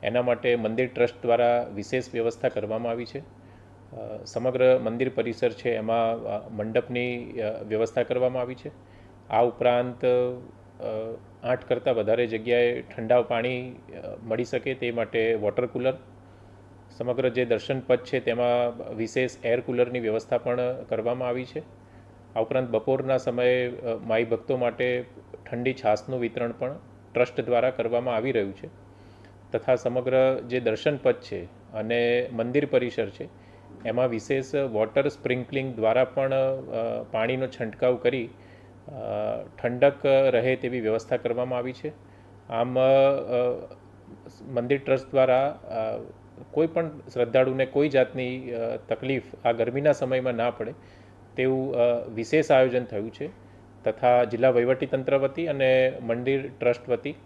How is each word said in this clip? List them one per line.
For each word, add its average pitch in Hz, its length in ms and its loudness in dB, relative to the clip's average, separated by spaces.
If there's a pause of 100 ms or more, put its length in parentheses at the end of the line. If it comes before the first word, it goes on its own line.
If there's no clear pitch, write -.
એના 120 180 0
માટે 120 340 2
મંદિર 117 400 0
ટ્રસ્ટ 120 260 2
દ્વારા 120 540 2
વિશેષ 120 280 -4 (100)
વ્યવસ્થા 113 360 -2
કરવામાં 110 420 -4
આવી 117 140 -6
છે. 139 140 -12
અ, - 1040 -16
સમગ્ર 127 540 4
મંદિર 120 300 -2
પરિસર 123 420 -2
છે 117 240 -4
એમાં, 113 480 0
અ, 104 260 -6
મંડપની, 120 880 -4
અ, 107 240 -4
વ્યવસ્થા 110 400 0
કરવામાં 127 380 0
આવી 123 140 -6
છે. 147 160 -14 (580)
આ 110 140 4
ઉપરાંત, 123 600 2
અ, 123 840 -2 (560)
આઠ 123 220 -2
કરતાં 123 300 0
વધારે 113 320 2
જગ્યાએ 120 540 2
ઠંડા 120 400 2
પાણી, 123 480 -2
અ, 123 60 -16 (480)
મળી 113 200 -2
શકે 131 300 -4
તે 123 180 -4
માટે 113 420 0
વોટર 104 320 0
કુલર, 123 280 -2 (1040)
સમગ્ર 127 320 0
જે 123 160 0
દર્શન 117 340 -2
પથ 123 200 2
છે 127 200 -2
તેમાં 120 760 0
વિશેષ 117 360 -2 (120)
એર 120 160 2
કુલરની 123 400 0
વ્યવસ્થા 113 380 -2
પણ 123 460 -2
કરવામાં 120 440 -2
આવી 127 180 -4
છે. - 140 -10 (760)
આ 113 60 0
ઉપરાંત 127 280 0
બપોરના 131 480 0
સમયે, 123 500 2
અ, 120 360 -6
માઈ 113 200 2
ભક્તો 117 340 -2
માટે 123 480 -2 (460)
ઠંડી 123 220 -2
છાશનું 120 460 0
વિતરણ 117 320 -2
પણ 131 240 -6 (380)
ટ્રસ્ટ 123 280 2
દ્વારા 120 280 2
કરવામાં 120 460 -2
આવી 120 160 -2
રહ્યું 101 220 0
છે. - 320 -18 (680)
તથા 127 220 2
સમગ્ર 127 720 2
જે 123 120 0
દર્શન 120 380 0
પથ 123 180 2
છે 90 300 -10 (280)
અને 120 580 0
મંદિર 123 340 0
પરિસર 120 440 0
છે - 200 -12 (560)
એમાં 120 220 0
વિશેષ 131 480 -4
વોટર 131 520 0
સ્પ્રિંકલિંગ 127 680 -4
દ્વારા 113 280 2
પણ, 135 300 -2
અ, 123 800 -2
પાણીનો 127 360 0
છંટકાવ 127 480 -2
કરી, 123 340 -2 (580)
અ, - 40 -16 (720)
ઠંડક 127 440 2
રહે 131 500 4
તેવી 123 260 -4
વ્યવસ્થા 110 360 0
કરવામાં 123 420 -2
આવી 127 140 -6
છે. 151 160 -8 (600)
આમ, 123 300 0
અ, 131 40 6 (1600)
મંદિર 127 440 -2
ટ્રસ્ટ 135 260 0
દ્વારા, 131 380 4
અ, 113 500 -6 (520)
કોઈ 160 160 2
પણ 165 220 -2 (240)
શ્રદ્ધાળુને 131 520 2
કોઈ 143 240 0
જાતની, 127 600 0
અ, 117 240 -4 (140)
તકલીફ 131 340 -2 (220)
આ 117 60 4
ગરમીના 123 400 2
સમયમાં 127 420 0
ના 117 160 0
પડે 117 240 -6 (640)
તેવું, 131 380 0
અ, 120 340 2
વિશેષ 120 440 2
આયોજન 127 320 6
થયું 110 280 -6
છે. - 340 -12 (400)
તથા 123 380 4
જિલ્લા 117 260 4
વહીવટીતંત્ર 131 680 2
વતી 135 300 0
અને 131 540 4
મંદિર 123 580 -2
ટ્રસ્ટ 120 300 0
વતી 127 260 -2 (100)